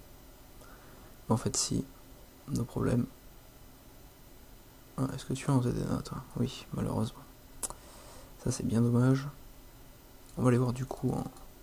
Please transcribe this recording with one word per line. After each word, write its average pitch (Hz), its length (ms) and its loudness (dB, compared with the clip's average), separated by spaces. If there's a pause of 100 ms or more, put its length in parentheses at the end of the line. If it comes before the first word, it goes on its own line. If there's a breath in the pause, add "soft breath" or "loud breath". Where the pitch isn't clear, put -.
(1300 loud breath)
Mais - 60 6
en 110 40 6
fait, - 200 0
si. - 280 2 (640)
No 127 160 0
problème. 120 440 2 (1900)
Ah, 135 180 2
est-ce 135 100 -8
que - 80 -2
tu 131 160 -4
as 143 40 6
un 127 80 6
Z 123 60 2
N - 300 0
A, - 60 -2
toi ? - 200 -8 (140)
Oui, 120 360 -2
malheureusement. - 500 -2 (1200 loud breath)
Ça, 123 80 2
c'est - 140 0
bien 117 160 4
dommage. 127 460 6 (1080)
On 117 60 0
va 123 60 8
aller 120 80 8
voir 123 160 4
du 127 120 -4
coup - 260 -2
en, - 120 -2 (400)